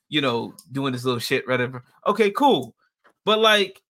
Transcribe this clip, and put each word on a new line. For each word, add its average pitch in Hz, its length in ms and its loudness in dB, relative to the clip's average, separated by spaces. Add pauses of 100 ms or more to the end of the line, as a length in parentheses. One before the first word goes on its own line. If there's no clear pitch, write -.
you 147 120 -2
know, 117 340 -2 (160)
doing 135 220 -4
this 123 120 -8
little 127 140 -2
shit, 127 300 -4
whatever. 123 340 -2 (240)
Okay, 208 240 2
cool. 156 460 0 (480)
But, 214 160 2
like, 208 500 2